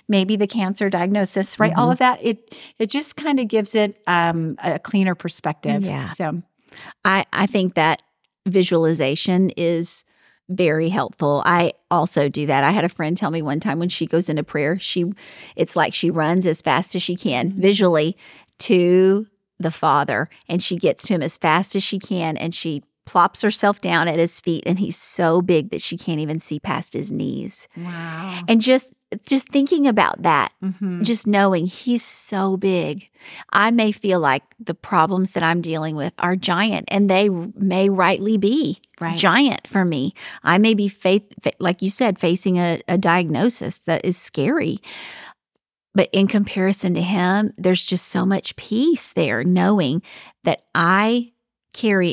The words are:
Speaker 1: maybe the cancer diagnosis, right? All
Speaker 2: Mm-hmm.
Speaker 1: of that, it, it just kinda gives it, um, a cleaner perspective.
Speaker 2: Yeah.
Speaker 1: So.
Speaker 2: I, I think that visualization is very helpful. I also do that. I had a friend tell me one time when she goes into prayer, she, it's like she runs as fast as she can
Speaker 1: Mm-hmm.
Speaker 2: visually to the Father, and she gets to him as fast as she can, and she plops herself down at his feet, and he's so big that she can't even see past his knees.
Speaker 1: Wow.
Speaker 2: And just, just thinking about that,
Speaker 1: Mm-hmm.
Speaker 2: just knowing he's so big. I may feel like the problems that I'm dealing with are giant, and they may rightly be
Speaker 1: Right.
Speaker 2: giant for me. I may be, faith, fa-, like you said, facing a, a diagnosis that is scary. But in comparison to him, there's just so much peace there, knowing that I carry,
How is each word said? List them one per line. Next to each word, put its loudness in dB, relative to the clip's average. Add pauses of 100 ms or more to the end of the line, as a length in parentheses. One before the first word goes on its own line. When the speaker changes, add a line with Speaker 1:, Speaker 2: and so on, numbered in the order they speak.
Speaker 1:
maybe 2
the 2
cancer -2
diagnosis, 0
right? 4
All 4
Speaker 2:
Mm-hmm. 4
Speaker 1:
of -2
that, 2
it, -4 (220)
it -2
just -4
kinda 0
gives 0
it, 0
um, 0
a -2
cleaner 0
perspective. -4
Speaker 2:
Yeah. -6
Speaker 1:
So. -6 (600)
Speaker 2:
I, 2
I 2
think 0
that 2 (600)
visualization 2
is -2 (440)
very 2
helpful. 0
I 2 (180)
also 2
do -4
that. 2
I 4
had 2
a 0
friend -4
tell -4
me -4
one -4
time -4
when -2
she -6
goes 0
into -2
prayer, -2
she, -4 (500)
it's -2
like 0
she -2
runs 0
as 0
fast -2
as -4
she -4
can -2
Speaker 1:
Mm-hmm. -6
Speaker 2:
visually 4 (420)
to 4 (340)
the -4
Father, 0 (180)
and -2
she -4
gets 0
to -2
him 0
as -4
fast 0
as -2
she -4
can, -4
and -6
she -8 (220)
plops 2
herself 0
down 0
at 0
his 0
feet, -4
and 0
he's -4
so 0
big 2
that -6
she -6
can't -6
even -4
see -8
past -6
his -8
knees. -8
Speaker 1:
Wow. -12
Speaker 2:
And 4
just, 2 (360)
just 0
thinking 2
about 2
that, 2 (120)
Speaker 1:
Mm-hmm. -4
Speaker 2:
just -2
knowing 2
he's -4
so -4
big. -2 (420)
I 2
may 4
feel 0
like 2 (160)
the -8
problems 0
that -4
I'm 2
dealing -4
with -6
are 0
giant, -2
and 2
they 4
may 0
rightly 2
be 0 (220)
Speaker 1:
Right. -4
Speaker 2:
giant 2
for 0
me. -2 (300)
I 4
may 6
be, 0
faith, 0 (180)
fa-, -2
like -2
you -2
said, 0
facing 0
a, 0
a 0
diagnosis 0
that -2
is 0
scary. -2 (1200)
But 2
in 4
comparison 0
to -2
him, 0
there's 2
just -4
so -2
much -2
peace 0
there, 0
knowing 2 (420)
that 0 (120)
I 2 (420)
carry, 2